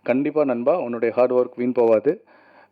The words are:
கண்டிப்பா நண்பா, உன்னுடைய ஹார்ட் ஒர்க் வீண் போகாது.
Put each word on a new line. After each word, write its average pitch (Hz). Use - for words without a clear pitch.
கண்டிப்பா 143
நண்பா, 131
உன்னுடைய 117
ஹார்ட் 123
ஒர்க் 123
வீண் 123
போகாது. 117